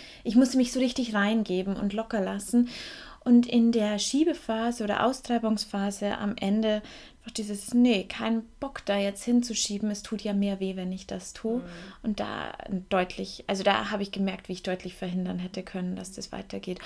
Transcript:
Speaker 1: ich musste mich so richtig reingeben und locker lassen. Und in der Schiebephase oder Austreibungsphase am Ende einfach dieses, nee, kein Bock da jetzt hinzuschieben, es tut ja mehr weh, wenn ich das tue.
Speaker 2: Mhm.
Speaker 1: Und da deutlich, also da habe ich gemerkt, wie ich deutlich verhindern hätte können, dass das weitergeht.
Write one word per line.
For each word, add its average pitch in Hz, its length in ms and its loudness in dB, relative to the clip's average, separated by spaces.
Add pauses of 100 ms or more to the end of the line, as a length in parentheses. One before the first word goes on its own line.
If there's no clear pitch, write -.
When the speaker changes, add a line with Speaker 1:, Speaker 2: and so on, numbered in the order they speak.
(240)
Speaker 1:
ich 220 120 0
musste 262 220 8
mich 247 140 4
so 262 80 0
richtig 247 340 0
reingeben 202 640 2
und 196 180 -2
locker 220 280 -2
lassen. 202 480 2 (540)
Und 240 220 8
in 233 260 6
der 214 280 2
Schiebephase 240 840 0
oder 202 220 2
Austreibungsphase 214 1120 0
am 208 200 -2
Ende 214 440 2 (380)
einfach - 160 -16
dieses, 208 360 -6
nee, 240 380 6
kein 226 320 0 (180)
Bock 269 280 -8
da 202 100 2
jetzt 202 260 -2
hinzuschieben, 214 680 2
es 208 100 -6
tut - 220 -6
ja 208 100 -2
mehr 202 260 2
weh, 190 160 -2
wenn 185 160 -4
ich 190 140 -8
das 185 280 -10
tue. 226 260 -2
Speaker 2:
Mhm. 262 40 -6 (380)
Speaker 1:
Und 214 180 -2
da 104 340 -4 (360)
deutlich, 190 560 -2
also 196 160 -2
da 208 300 2
habe 202 100 -2
ich 196 100 -6
gemerkt, 196 380 -4
wie 190 40 -4
ich 180 100 -10
deutlich 185 320 -6
verhindern 180 420 -4
hätte 180 240 -6
können, 185 340 -6
dass 190 180 -12
das 196 180 -12
weitergeht. 196 540 -8